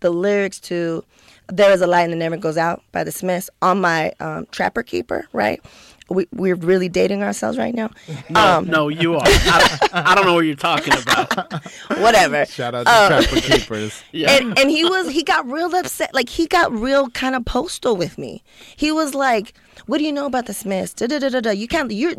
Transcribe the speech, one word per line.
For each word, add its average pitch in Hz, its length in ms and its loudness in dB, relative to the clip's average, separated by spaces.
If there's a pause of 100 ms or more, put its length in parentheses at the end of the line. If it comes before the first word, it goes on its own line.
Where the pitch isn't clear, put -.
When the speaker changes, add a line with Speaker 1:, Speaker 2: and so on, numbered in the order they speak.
Speaker 1:
the 175 100 2
lyrics 196 500 0
to 170 420 -4 (460)
There 202 240 4
Is 180 100 4
a 180 40 2
Light 175 220 4
That 170 80 -4
Never 165 220 -4
Goes 160 200 -4
Out 165 240 -2 (100)
by 165 120 -2
the 156 80 -10
Smiths 180 360 -4 (140)
on 185 180 2
my, 165 400 0
um, 160 300 -8
Trapper - 320 -4
Keeper, - 500 -6
right? 214 280 -2 (500)
We, 180 220 -2
we're 185 220 -2
really 180 360 0
dating 185 320 0
ourselves 208 360 -4
right 233 160 -4
now. 226 160 -6 (400)
Speaker 2:
No, 220 100 2
Speaker 1:
Um, 185 260 4
Speaker 2:
no, 156 220 0
you 170 280 -2
are. 139 80 0
I, - 680 4
I 175 220 2
don't 196 120 4
know 175 80 4
what 165 120 2
you're 156 80 -2
talking 156 400 -2
about. - 580 -2 (120)
Speaker 1:
<laughs> - 340 -8
Whatever. 175 480 4
Speaker 3:
Shout 120 280 -6
out 123 120 -2
to - 60 4
Speaker 1:
Um, 214 160 8 (160)
Speaker 3:
Trapper - 160 0
Keepers. 110 680 -2
Speaker 2:
<laughs> - 60 -20
Yeah. 156 200 0
Speaker 1:
And, 254 260 2
and 269 120 4
he 320 140 2
was, 370 260 0
he 294 120 -2
got 311 280 0
real 320 240 -2
upset. - 400 -4
Like, 247 140 -2
he - 180 -2
got 349 260 2
real 262 380 0
kinda 262 320 -4
postal 247 540 -2
with 175 220 -6
me. - 240 -12 (340)
He 302 160 -2
was 311 220 -2
like, 247 400 0 (320)
"What 262 120 0
do 294 60 -2
you 311 80 -2
know 285 140 -4
about 254 200 -4
the 208 80 -10
Smiths? 190 400 -6
Da, - 120 -4
da, 294 120 -2
da, 269 120 0
da, 247 100 -2
da. 220 100 -2
You 208 180 -4
can't, 294 220 -2
you're, 247 280 -2